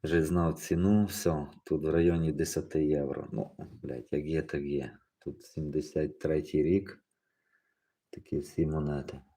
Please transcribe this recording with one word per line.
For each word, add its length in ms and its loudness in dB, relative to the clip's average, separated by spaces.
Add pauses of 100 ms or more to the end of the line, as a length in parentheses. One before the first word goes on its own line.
Вже 200 4
знав 320 2
ціну, 500 4
все, 420 -2 (180)
тут 200 0
в 60 2
районі 420 4
десяти 520 -2
євро. 480 0
Ну, 260 -6
блядь, 520 -12
як 140 -2
є, 180 0
так 200 -4
є. 360 -4 (200)
Тут 240 -12
сімдесят 760 -4
третій 440 0
рік. 420 0 (1040)
Такі 280 -6
всі 280 -2
монети. 540 -2 (160)